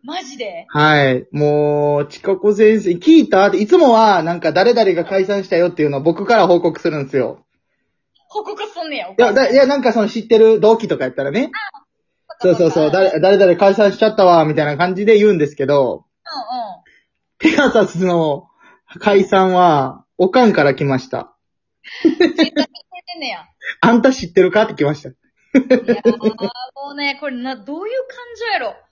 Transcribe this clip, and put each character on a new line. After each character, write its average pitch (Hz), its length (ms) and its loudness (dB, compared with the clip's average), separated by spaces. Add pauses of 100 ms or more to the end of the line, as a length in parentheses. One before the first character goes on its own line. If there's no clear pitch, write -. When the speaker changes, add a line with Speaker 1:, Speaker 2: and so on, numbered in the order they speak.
Speaker 1:
マ 320 180 -12
ジ 269 140 -18
で？ 196 320 -14
Speaker 2:
は 147 420 2
い。 127 220 -4
も 147 680 0
う、 143 80 -4
ち - 160 -20
か 196 140 -2
こ 208 180 0
先 214 260 4
生、 185 100 -4
聞 311 260 4
い 262 120 4
た？ 196 180 4
っ 190 40 2
て、 185 60 -2
い 208 100 -2
つ 349 120 2
も 294 140 6
は、 214 300 4
な 170 120 -4
ん 170 60 -10
か、 165 120 -2
誰 196 220 2
々 214 180 2
が 170 120 -2
解 190 200 -2
散 202 180 -4
し 190 60 -14
た 180 80 -2
よ 175 140 0
っ - 20 -16
て 160 100 -4
い 151 40 0
う 143 40 -2
の 139 80 -4
を 135 40 -6
僕 165 240 -2
か 233 100 2
ら 185 100 4
報 175 140 2
告 165 200 -4
す - 80 -4
る 156 100 -6
ん 139 80 -8
で 135 40 -18
す 147 60 -4
よ。 - 280 -4 (840)
Speaker 1:
報 427 160 -12
告 403 240 -12
す 339 160 -12
ん 311 60 -12
ね 277 80 -10
や、 180 100 -12
Speaker 2:
い 196 100 -20
や、 240 140 2
だ-、 247 180 0
い 240 40 -2
や、 269 120 4
な 285 120 -2
ん 262 40 -6
か 233 100 0
そ 233 100 -2
の 196 60 -2
知 226 120 -8
っ - 80 -14
て 220 100 4
る 220 220 4
同 220 160 4
期 226 100 -8
と 160 100 -4
か - 80 -8
や 127 60 -6
っ - 40 -20
た 139 100 -6
ら 139 80 -6
ね。 254 180 -4 (760)
Speaker 1:
あ、 - 120 -20
そ 185 120 2
っ - 0 -
か 165 60 0
そ 175 80 2
っ - 20 2
か。 - 20 2
Speaker 2:
そ - 0 -
う - 0 -
そ 165 100 -2
う 156 40 2
そ 151 40 0
う。 147 40 0
誰、 185 280 0
誰 190 180 4
々 180 180 4
解 196 180 4
散 202 180 2
し - 60 -12
ち 220 60 2
ゃ 214 60 2
っ 214 60 -8
た 196 80 2
わ、 170 200 6
み 151 100 -2
た 151 80 -2
い 147 40 -2
な 147 100 -4
感 180 180 -2
じ 196 120 -4
で 214 120 6
言 208 100 4
う 202 40 4
ん 180 60 0
で 147 100 0
す - 80 -14
け 135 100 -4
ど。 135 240 2
Speaker 1:
う 80 40 -6
ん - 20 -12
う - 60 -18
ん。 - 20 -20 (1300)
Speaker 2:
ペ 320 180 2
ガ 269 160 2
サ 214 140 4
ス 180 180 -6
の 165 420 -2 (540)
解 196 240 0
散 190 300 2
は、 151 500 0 (140)
お 185 120 0
か 254 160 4
ん 202 60 4
か 151 100 2
ら 139 140 2
来 156 80 -6
ま 135 160 -2
し - 80 -20
た。 - 260 -12 (680)
Speaker 1:
ツ 330 60 2
イ - 40 0
ッ - 60 -10
タ 349 60 2
ー 320 40 0
で - 80 -6
言 320 80 2
っ - 20 -2 (680)
て 339 60 -18
ん - 20 -16
ね 277 80 -12
や。 180 120 -12 (400)
Speaker 2:
あ 233 120 2
ん 233 100 2
た 262 100 2
知 202 140 -8
っ - 60 -18
て 190 80 2
る 180 120 2
か？ 208 100 2
っ 214 60 -2
て 160 60 -12
来 143 100 -2
ま 147 100 -2
し - 80 -16
た。 135 60 -18
Speaker 1:
い 127 60 -20 (380)
や 277 60 2 (440)
ー、 226 160 0
も - 180 -4 (560)
う - 20 -16
ね、 277 240 -8
こ 294 100 -10
れ 254 80 -10
な、 254 200 -10
ど 277 240 -14
う 415 80 -10
い - 20 -10
う 508 40 -10 (120)
感 - 120 -20 (200)
情 466 140 -10
や 349 80 -4
ろ。 226 160 -10 (160)